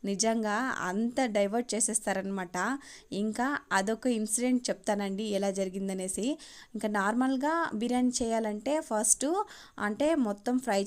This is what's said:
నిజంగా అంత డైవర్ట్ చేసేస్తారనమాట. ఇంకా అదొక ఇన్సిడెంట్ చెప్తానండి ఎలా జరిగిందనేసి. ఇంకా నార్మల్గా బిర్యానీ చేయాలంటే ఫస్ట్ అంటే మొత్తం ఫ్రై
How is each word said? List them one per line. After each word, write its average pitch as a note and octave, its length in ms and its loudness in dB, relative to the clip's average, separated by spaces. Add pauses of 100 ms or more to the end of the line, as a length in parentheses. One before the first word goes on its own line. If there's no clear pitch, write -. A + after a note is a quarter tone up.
నిజంగా G#3+ 500 0 (240)
అంత A3 460 0
డైవర్ట్ G#3 500 0
చేసేస్తారనమాట. G3 1040 -2 (340)
ఇంకా A3 460 0 (140)
అదొక G3 340 0
ఇన్సిడెంట్ A#3+ 640 2
చెప్తానండి G3+ 540 -2
ఎలా G3 260 0
జరిగిందనేసి. F#3+ 880 -2 (360)
ఇంకా G#3+ 140 -2
నార్మల్గా C4 840 2
బిర్యానీ B3 380 2 (100)
చేయాలంటే A3+ 580 0
ఫస్ట్ A#3+ 460 2 (520)
అంటే G#3+ 360 2
మొత్తం B3 440 0
ఫ్రై G3+ 280 2